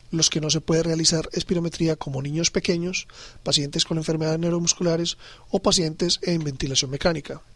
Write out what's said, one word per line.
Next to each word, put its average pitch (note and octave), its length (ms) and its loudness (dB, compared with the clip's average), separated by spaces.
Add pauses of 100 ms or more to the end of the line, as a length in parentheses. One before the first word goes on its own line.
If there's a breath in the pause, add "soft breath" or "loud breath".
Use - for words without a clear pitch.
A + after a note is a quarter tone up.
(100)
los D#3+ 180 2
que E3 120 0
no D3+ 100 -2
se D3+ 100 0
puede E3 220 2
realizar D#3+ 500 0
espirometría, E3+ 600 0
como C3+ 280 -6
niños D#3 280 -2
pequeños, F3+ 560 -2 (380 loud breath)
pacientes C#3+ 400 0
con D#3+ 140 -2
enfermedades D#3+ 420 0
neuromusculares E3+ 760 0 (340 loud breath)
o G3 120 0
pacientes F3 600 2
en E3+ 200 0
ventilación C3+ 480 2
mecánica. D3 500 -2 (160)